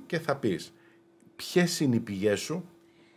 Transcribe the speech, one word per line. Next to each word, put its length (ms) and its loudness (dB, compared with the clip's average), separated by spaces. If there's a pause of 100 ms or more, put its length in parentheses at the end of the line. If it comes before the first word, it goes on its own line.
και 120 -4
θα 160 -2
πεις, 380 -2 (640)
ποιες 440 0
είναι 160 4
οι 40 4
πηγές 400 0
σου; 260 -6 (520)